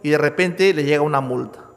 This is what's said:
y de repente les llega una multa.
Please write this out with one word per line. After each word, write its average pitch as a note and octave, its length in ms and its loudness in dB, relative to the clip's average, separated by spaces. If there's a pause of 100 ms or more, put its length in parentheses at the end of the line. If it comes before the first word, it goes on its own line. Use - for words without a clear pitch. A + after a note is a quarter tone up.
y D3 80 -4
de D3+ 80 4
repente F3 560 2
les D3+ 120 -2
llega D3 160 2
una D3 200 0
multa. B2+ 400 -8 (160)